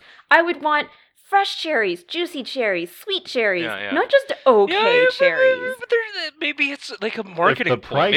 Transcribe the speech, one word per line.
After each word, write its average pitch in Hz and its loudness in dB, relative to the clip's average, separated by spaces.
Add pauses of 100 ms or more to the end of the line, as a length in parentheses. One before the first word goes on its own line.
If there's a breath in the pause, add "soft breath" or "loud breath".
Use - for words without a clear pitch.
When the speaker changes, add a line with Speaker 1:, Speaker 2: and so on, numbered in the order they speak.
(300 soft breath)
Speaker 1:
I 320 8
would 339 -2
want 302 -2 (400 soft breath)
fresh 392 0
cherries, 214 -2
juicy 330 -8
cherries, 196 -4
sweet - -8
cherries, 196 -2
Speaker 2:
Yeah, 101 -6
yeah. 101 -6
Speaker 1:
not 392 0
just 539 2 (140)
okay 226 4
Speaker 2:
Yeah, 440 2
yeah, 508 4
but, 508 2
Speaker 1:
cherries." 523 2
Speaker 2:
but 480 -12
there, 415 -2 (100)
maybe 285 -4
it's, 285 -12 (100)
like, 220 -6
a 226 -8
Speaker 3:
If 196 -10
Speaker 2:
marketing 165 0
Speaker 3:
the 120 0
Speaker 2:
ploy. 160 -2
Speaker 3:
price - 0